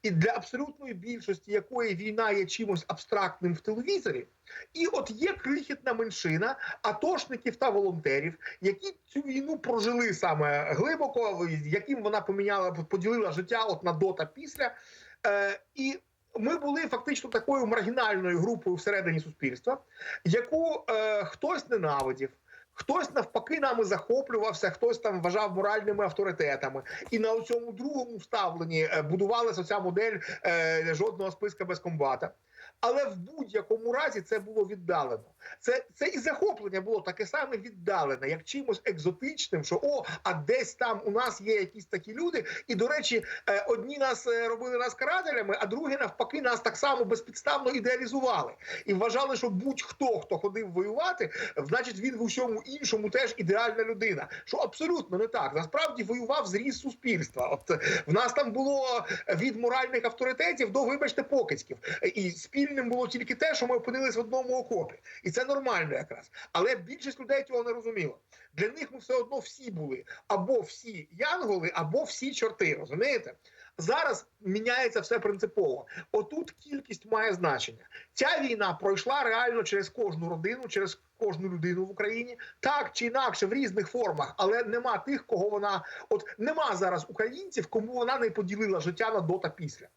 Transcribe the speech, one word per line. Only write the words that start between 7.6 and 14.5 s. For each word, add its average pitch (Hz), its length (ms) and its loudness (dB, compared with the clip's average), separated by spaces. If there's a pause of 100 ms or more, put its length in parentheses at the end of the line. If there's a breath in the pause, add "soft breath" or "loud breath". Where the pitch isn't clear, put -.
волонтерів, 165 640 2 (260 loud breath)
які 202 360 0 (100)
цю - 140 -4
війну 277 380 -2
прожили 233 560 2
саме 147 580 2
глибоко, 233 760 0 (160)
яким 208 380 -2
вона 208 180 2
поміняла, 196 520 0
поділила 190 600 0
життя 202 320 0
от 196 200 -2
на 175 80 2
до 185 200 2
та 175 120 -4
після. 277 500 -4 (520 loud breath)